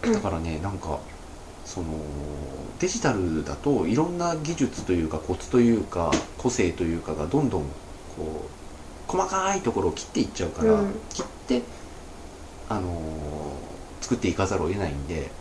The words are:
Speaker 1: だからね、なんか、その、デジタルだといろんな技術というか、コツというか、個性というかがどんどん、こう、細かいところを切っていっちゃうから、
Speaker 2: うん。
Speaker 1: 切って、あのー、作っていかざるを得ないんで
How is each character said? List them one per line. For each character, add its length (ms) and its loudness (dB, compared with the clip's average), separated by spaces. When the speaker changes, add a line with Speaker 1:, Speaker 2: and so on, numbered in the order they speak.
Speaker 1:
だ 80 4
か 100 0
ら 100 0
ね、 220 -2
な 60 -2
ん 100 -4
か、 200 -2
そ 160 -8
の、 60 -4
デ 80 2
ジ 120 -2
タ 120 4
ル 320 2
だ 100 -4
と 320 4
い 80 4
ろ 120 6
ん 120 -2
な 180 2
技 200 -2
術 260 0
と 100 0
い 120 4
う 40 0
か、 100 -2
コ 180 -2
ツ 120 -8
と 120 6
い 160 10
う 80 2
か、 260 0
個 140 0
性 220 4
と 100 -2
い 160 2
う 20 -2
か 140 -4
が 120 -2
ど 140 4
ん 80 4
ど 120 2
ん、 20 -2
こ 300 -6
う、 640 -12
細 180 4
か 260 2
い 60 2
と 120 2
こ 100 2
ろ 80 4
を 20 -4
切 120 -6
っ 40 -12
て 120 2
い 40 6
っ 40 -2
ち 140 -4
ゃ 40 0
う 40 -2
か 140 -2
ら、 80 10
Speaker 2:
う 100 8
ん。 120 2
Speaker 1:
切 120 -6
っ 20 -4
て、 160 4
あ 120 0
の 20 -2
ー、 20 -2
作 160 0
っ 20 -6
て 100 2
い 60 2
か 120 2
ざ 100 2
る 80 2
を 40 2
得 100 0
な 100 0
い 40 -2
ん 140 -4
で 240 -4